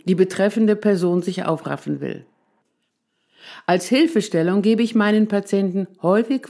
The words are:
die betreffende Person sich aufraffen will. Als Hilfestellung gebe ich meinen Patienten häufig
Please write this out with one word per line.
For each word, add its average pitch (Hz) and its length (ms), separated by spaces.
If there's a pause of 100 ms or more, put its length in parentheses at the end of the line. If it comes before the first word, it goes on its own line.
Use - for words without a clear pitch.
die 185 100
betreffende 202 640
Person 180 460
sich 180 240
aufraffen 147 560
will. - 240 (1400)
Als 185 220
Hilfestellung 208 760
gebe 220 200
ich 226 120
meinen 214 340
Patienten 196 600 (120)
häufig 233 500